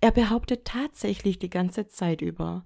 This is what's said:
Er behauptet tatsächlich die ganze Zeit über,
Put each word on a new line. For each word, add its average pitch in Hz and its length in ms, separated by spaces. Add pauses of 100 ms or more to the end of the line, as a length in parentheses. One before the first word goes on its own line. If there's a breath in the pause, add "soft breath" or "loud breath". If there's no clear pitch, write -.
Er 226 100
behauptet 233 540
tatsächlich 202 760
die 180 100
ganze 180 380
Zeit 165 340
über, 170 440